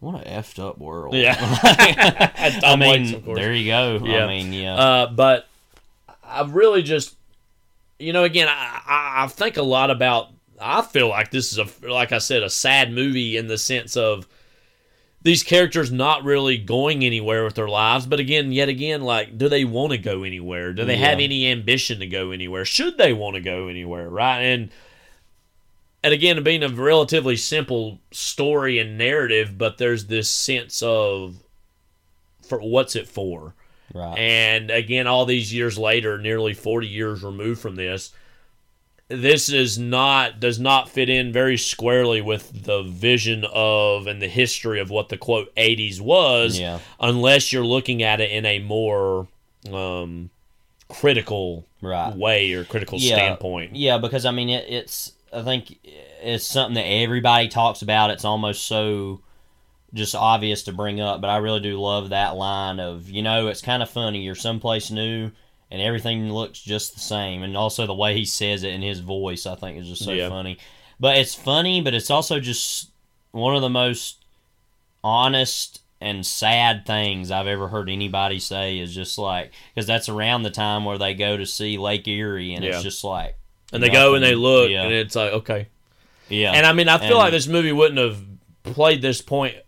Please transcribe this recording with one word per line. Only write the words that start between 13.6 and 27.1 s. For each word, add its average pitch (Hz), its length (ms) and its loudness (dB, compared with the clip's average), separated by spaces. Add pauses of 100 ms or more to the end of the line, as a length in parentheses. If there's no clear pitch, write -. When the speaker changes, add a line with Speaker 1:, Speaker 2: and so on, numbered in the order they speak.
Speaker 2:
of 107 320 0 (920)
these 170 220 4
characters 170 480 4
not 139 340 0
really 139 320 2
going 131 480 0
anywhere 113 400 0
with 107 100 -4
their 107 140 -2
lives. 113 380 2
But 143 120 0
again, 139 320 0
yet 135 160 2
again, 147 360 -4
like, 113 340 -2
do 135 100 2
they 143 160 2
wanna 127 340 -2
go 98 260 -4
anywhere? 90 500 -8
Do 107 120 -4
they 123 120 0
have 143 220 4
Speaker 1:
Yeah. 143 60 2
Speaker 2:
any 135 220 0
ambition 123 520 0
to 95 80 -10
go 92 240 -6
anywhere? 92 340 -6
Should 330 320 -2
they 165 160 6
wanna 104 260 -6
go 92 300 -6
anywhere, 87 400 -10
right? 123 320 0
And, 123 280 -2 (1300)
and 151 100 4
again, 160 300 4
being 156 200 2
a 143 40 0
relatively 135 720 2